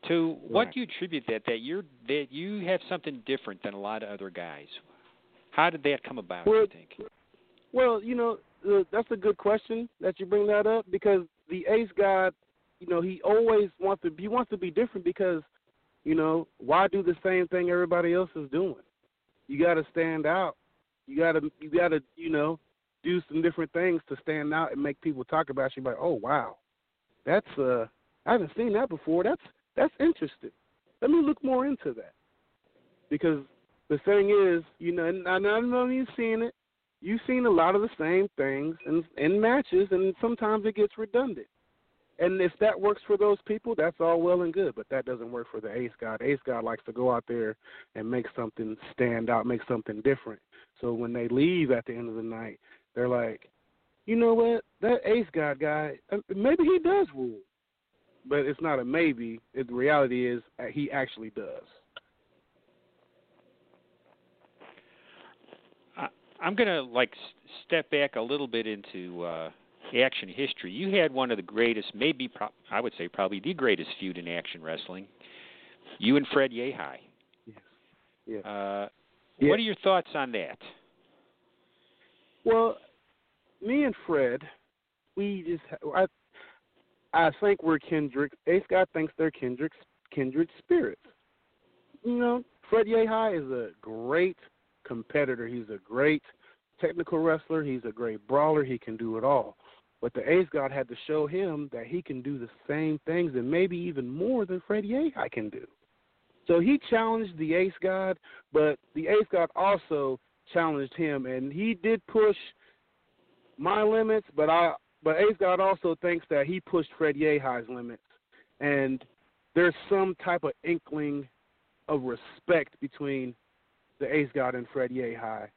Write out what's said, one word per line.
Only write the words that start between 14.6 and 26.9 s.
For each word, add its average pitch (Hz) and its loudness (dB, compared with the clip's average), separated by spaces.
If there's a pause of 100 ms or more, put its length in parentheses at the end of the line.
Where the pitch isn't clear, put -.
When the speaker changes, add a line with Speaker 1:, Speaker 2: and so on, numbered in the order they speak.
Speaker 2:
different 190 -2
because, 180 0 (600)
you 156 2
know, 160 2 (100)
why 165 4
do 196 0
the 170 0
same 185 2
thing 180 0
everybody 175 2
else 185 0
is 151 -8
doing? 160 -2 (640)
You 139 -2
gotta 165 4
stand 160 -2
out. 170 0 (500)
You 135 -8
gotta, 160 2 (100)
you 156 -14
gotta, 160 2 (140)
you 165 -8
know, 156 0 (440)
do 180 0
some 156 -4
different 165 -2
things 170 0
to 139 -8
stand 151 -4
out 160 -2
and 139 -6
make 143 -4
people 135 -6
talk 156 -2
about 135 -4
you. 135 -10
Like, 123 -4
"Oh, 170 0
wow, 127 -2 (680)